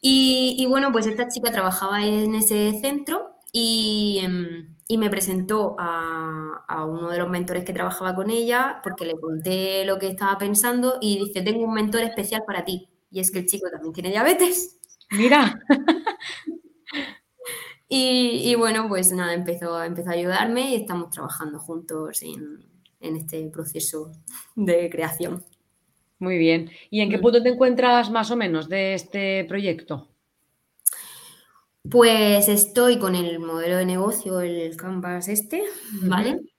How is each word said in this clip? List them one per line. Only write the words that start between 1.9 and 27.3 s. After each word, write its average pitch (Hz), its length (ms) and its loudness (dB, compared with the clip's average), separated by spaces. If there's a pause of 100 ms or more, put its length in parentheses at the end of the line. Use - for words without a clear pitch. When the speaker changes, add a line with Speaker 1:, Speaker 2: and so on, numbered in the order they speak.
Speaker 1:
en 214 300 0
ese 214 460 0
centro 285 560 -4 (160)
y, 214 680 0
em, 170 540 -6 (100)
y 226 120 0
me 214 120 2
presentó 190 680 -2
a, 160 880 -6
a 160 160 -4
uno 165 260 -4
de 175 80 -2
los 175 120 -2
mentores 180 340 -4
que 190 80 -8
trabajaba 185 420 -4
con 196 160 -2
ella 240 540 0
porque 185 220 -8
le 165 120 -4
conté 185 680 -2
lo 190 140 0
que 196 100 -4
estaba 196 300 0
pensando 240 640 2
y 202 240 2
dice, 190 180 -4
"Tengo 226 220 0
un 220 100 -2
mentor 214 280 0
especial 214 440 -4
para 185 180 -6
ti". 180 240 -8 (220)
Y 185 100 -8
es 185 100 2
que 185 100 -4
el 180 60 -2
chico 190 240 -2
también 160 240 -10
tiene 180 160 -6
diabetes. 349 680 2 (320)
Speaker 2:
Mira. 240 480 4 (100)
<laughs> 285 280 4 (1900)
Speaker 1:
Y, 254 600 2
y, 240 60 6
bueno, 220 320 2
pues 185 240 2
nada, 180 220 -2
empezó, 170 480 -4
empezó 175 280 -6
a 170 40 -2
ayudarme 214 580 0
y - 40 0
estamos 175 340 -6
trabajando 151 500 -10
juntos 160 640 -8
en, 156 420 -14 (360)
en 160 160 -8
este 160 320 -10
proceso 156 640 -8 (460)
de 175 340 2
creación. 165 540 -6 (720)
Speaker 2:
Muy 185 200 -2
bien. 165 320 4 (200)
¿Y 214 120 0
en 202 80 0
qué 208 80 0
Speaker 1:
Mm. - 20 0
Speaker 2:
punto 233 220 6